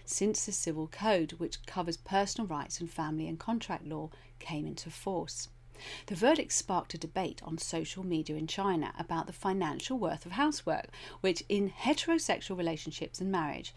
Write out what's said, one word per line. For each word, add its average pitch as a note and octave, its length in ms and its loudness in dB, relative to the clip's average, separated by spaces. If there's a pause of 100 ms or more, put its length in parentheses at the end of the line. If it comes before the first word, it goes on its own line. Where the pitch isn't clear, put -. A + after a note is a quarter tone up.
since - 400 2
the G#3+ 60 -4
Civil D#3 380 0
Code, F#3 500 4
which E3 260 -4
covers E3+ 320 -2
personal G3 520 2
rights D3+ 320 -4
and E3+ 100 -4
family D#3 380 -2
and E3 100 -4
contract G#3 480 -2
law, D#3 240 -6 (300)
came D3+ 260 -4
into D3+ 240 -8
force. - 560 -4 (600)
The G3+ 100 -4
verdict B3+ 360 6
sparked - 420 2
a E3 40 -6
debate - 460 -2
on D#3+ 120 -4
social E3 480 -4
media D#3+ 300 0
in D#3 140 -2
China F#3 500 2
about E3 300 -2
the F#3 40 -8
financial F#3+ 640 0
worth E3+ 300 -2
of F3 60 -12
housework, C#4 560 0 (320)
which F#3 280 2
in G3+ 220 4
heterosexual D4+ 880 2
relationships D#3+ 640 -2
and F#3 100 0
marriage D3+ 460 0